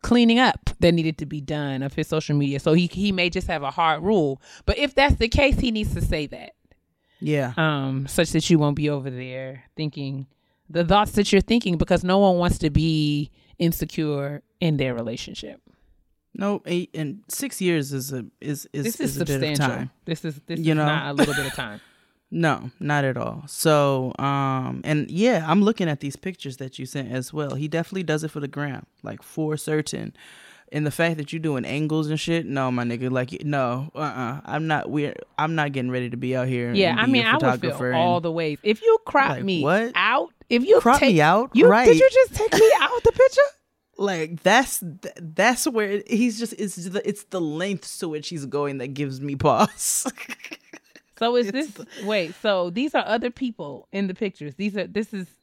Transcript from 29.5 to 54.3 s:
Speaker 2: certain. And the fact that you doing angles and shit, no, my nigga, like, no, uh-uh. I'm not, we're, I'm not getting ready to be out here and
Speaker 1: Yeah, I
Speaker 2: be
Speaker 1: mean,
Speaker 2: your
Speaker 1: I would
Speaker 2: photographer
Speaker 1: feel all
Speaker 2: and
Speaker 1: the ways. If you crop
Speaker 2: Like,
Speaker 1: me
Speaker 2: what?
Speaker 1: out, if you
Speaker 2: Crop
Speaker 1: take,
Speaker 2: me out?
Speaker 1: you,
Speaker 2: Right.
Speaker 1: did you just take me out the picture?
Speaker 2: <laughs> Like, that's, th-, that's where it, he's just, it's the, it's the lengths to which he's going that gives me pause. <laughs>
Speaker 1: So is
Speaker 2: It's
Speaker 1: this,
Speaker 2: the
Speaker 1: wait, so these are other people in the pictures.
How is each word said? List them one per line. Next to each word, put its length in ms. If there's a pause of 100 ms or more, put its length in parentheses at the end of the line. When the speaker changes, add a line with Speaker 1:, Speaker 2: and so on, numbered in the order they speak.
Speaker 2:
certain. 560 (580)
And 140
the 40
fact 280
that 160
you 40
doing 280
angles 420
and 100
shit, 280
no, 240
my 140
nigga, 260
like, 340
no, 500
uh-uh. 520
I'm 200
not, 220
we're, 260 (220)
I'm 180
not 180
getting 180
ready 180
to 80
be 180
out 140
here 200
and 100
Speaker 1:
Yeah, 200
I 60
Speaker 2:
be 80
Speaker 1:
mean, 120
Speaker 2:
your 80
Speaker 1:
I 20
would 80
Speaker 2:
photographer 500
Speaker 1:
feel 80
all 160
Speaker 2:
and 80
Speaker 1:
the 80
ways. 300
If 180
you 240
crop 240
Speaker 2:
Like, 160
Speaker 1:
me 180
Speaker 2:
what? 320
Speaker 1:
out, 380 (160)
if 160
you 160
Speaker 2:
Crop 200
Speaker 1:
take, 160
Speaker 2:
me 40
out? 320
Speaker 1:
you, 160
Speaker 2:
Right. 160
Speaker 1:
did 140
you 120
just 240
take 200
me 160 (100)
out 240
the 80
picture? 340
Speaker 2:
<laughs> 40 (480)
Like, 440
that's, 380
th-, 400
that's 480
where 220
it, 200
he's 280
just, 200
it's 180
the, 300
it's 180
the 180
lengths 560
to 100
which 220
he's 160
going 320
that 160
gives 260
me 160
pause. 800
<laughs> 60 (960)
Speaker 1:
So 180
is 140
Speaker 2:
It's 240
Speaker 1:
this, 120 (140)
Speaker 2:
the 60
Speaker 1:
wait, 360
so 280
these 260
are 100
other 240
people 600
in 160
the 60
pictures. 420